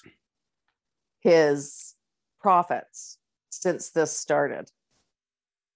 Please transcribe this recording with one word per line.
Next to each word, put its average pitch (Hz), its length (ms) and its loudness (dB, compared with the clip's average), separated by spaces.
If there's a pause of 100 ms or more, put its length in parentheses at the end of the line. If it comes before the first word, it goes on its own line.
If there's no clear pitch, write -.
(1200)
his 147 720 2 (440)
profits - 800 0 (320)
since - 400 -4
this 156 260 0
started. 143 540 -2 (1080)